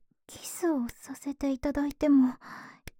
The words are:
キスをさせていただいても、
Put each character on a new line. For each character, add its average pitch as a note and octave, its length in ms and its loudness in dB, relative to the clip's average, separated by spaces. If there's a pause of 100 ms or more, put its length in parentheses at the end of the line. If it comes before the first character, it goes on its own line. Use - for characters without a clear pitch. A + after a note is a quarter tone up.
(260)
キ - 220 -18
ス - 240 -2
を B3+ 160 -2
さ - 280 -16
せ C#4 200 -8
て C#4 160 -2
い C4 80 -4
た D4 140 -2
だ C#4+ 120 -2
い C#4+ 60 -4
て D4 160 -2
も、 C4 280 6 (640)